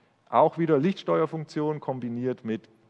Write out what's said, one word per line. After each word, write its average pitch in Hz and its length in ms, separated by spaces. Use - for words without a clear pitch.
auch 151 300
wieder 160 200
Lichtsteuerfunktion 156 1000
kombiniert 123 680
mit 110 240